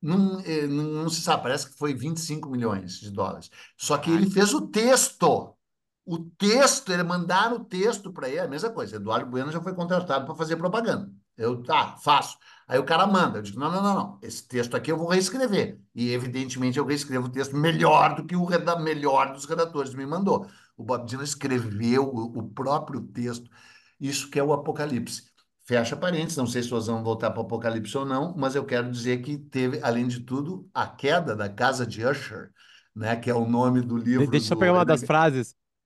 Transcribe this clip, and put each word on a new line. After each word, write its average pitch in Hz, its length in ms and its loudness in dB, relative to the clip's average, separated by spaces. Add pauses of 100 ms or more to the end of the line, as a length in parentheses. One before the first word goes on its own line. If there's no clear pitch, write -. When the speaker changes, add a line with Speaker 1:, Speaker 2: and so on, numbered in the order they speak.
Speaker 1:
Não, 190 380 2
eh, 156 260 -2
não, 143 180 0
não 156 240 -4
se 160 140 -4
sabe, 160 220 2
parece - 260 -2
que - 80 -20
foi 147 160 -2
vinte 151 240 -6
e - 20 -8
cinco 147 300 -6
milhões 104 500 -4
de 107 100 -14
dólares. 98 400 -6 (240)
Só - 220 -2
que 151 140 -2
ele 175 160 4
Speaker 2:
Caralho. 190 80 0
Speaker 1:
fez 202 180 6
o - 160 0
texto. 214 880 2 (500)
O 170 140 -6 (200)
texto, 220 540 4
ele 175 120 2
mandaram 180 520 2
o - 80 -8
texto 196 480 -2
pra 143 160 -6
ele, 147 120 -2
a 180 60 -2
mesma 156 220 -4
coisa. 110 280 -6
Eduardo 113 340 -2
Bueno 127 200 -2
já 165 120 -4
foi 185 120 -6
contratado 175 520 -2
pra 156 80 -8
fazer 160 220 -2
propaganda. 180 540 -2 (240)
Eu, 123 280 -2
"Tá, 151 340 0
faço." 143 400 2 (320)
Aí 127 100 4
o 143 60 2
cara 165 220 4
manda. 165 320 2
Eu 107 40 -8
digo, 101 160 -10
"Não, 147 140 -2
não, 190 100 0
não, 202 120 2
não. - 280 -4
Esse - 240 -12
texto 120 300 -2
aqui 131 160 -2
eu 160 60 0
vou 170 100 -4
reescrever." 190 720 2 (140)
E, 120 180 -2
evidentemente, 127 680 -2
eu 143 60 2
reescrevo 131 440 -2
o - 40 -8
texto 135 240 -4
melhor 156 600 6
do 156 100 -8
que 180 100 -4
o 180 80 2
reda-, 170 340 0
melhor 143 540 2
dos - 140 -12
redatores 143 480 -2
me 135 100 -8
mandou. 156 420 0 (300)
O - 80 -14
Bob 117 220 -2
Dylan 131 180 -6
escreveu 123 800 0
o, 120 360 -6
o - 100 -6
próprio 139 500 -2
texto. 120 500 -8 (480)
Isso 135 300 -6
que 143 100 -2
é 139 60 2
o 147 80 2
Apocalipse. 147 720 -4 (400)
Fecha 120 320 0
parênteses, 165 400 -2
não 127 100 0
sei 123 160 -2
se 117 60 -6
vocês 113 180 -2
vão 113 160 -2
voltar 113 280 0
pro 113 100 -6
Apocalipse 113 560 -4
ou 135 80 -2
não, 139 320 -2
mas 135 180 -2
eu 139 80 0
quero 123 280 -2
dizer 123 320 -2
que 147 160 -6
teve, 131 440 -2
além 120 240 0
de 123 140 -4
tudo, 147 540 -6
a 113 120 -2
queda 147 480 0
da 104 140 -4
casa 123 380 0
de 104 180 -8
Usher, 123 460 -4 (440)
né, 110 220 -2
que 120 140 -4
é 120 40 2
o 117 140 0
nome 127 320 4
do 120 180 -2
Speaker 2:
De-, 117 120 0
Speaker 1:
livro 127 200 4
Speaker 2:
deixa 131 220 2
eu 165 40 2
Speaker 1:
do 165 40 0
Speaker 2:
pegar 180 140 6
uma 175 100 6
das 156 160 4
Speaker 1:
Rodrigo. 127 60 -8
Speaker 2:
frases. 151 500 4 (300)